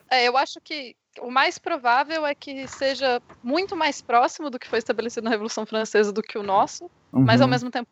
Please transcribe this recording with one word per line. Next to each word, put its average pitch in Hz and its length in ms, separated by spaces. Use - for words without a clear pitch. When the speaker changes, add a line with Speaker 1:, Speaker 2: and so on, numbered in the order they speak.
Speaker 1:
é, 247 180
eu 247 100
acho 320 240
que 277 340
o 240 80
mais 277 300
provável 294 680
é 285 80
que 269 340
seja 262 540
muito 320 320
mais 302 260
próximo 247 480
do 247 80
que - 100
foi 226 120
estabelecido 226 460
na 226 40
Revolução 220 360
Francesa 214 460
do 208 120
que - 140
o 208 60
nosso, 202 460
mas 135 280
ao 262 60
Speaker 2:
Uhum. 254 60
Speaker 1:
mesmo 247 180
tempo, 240 220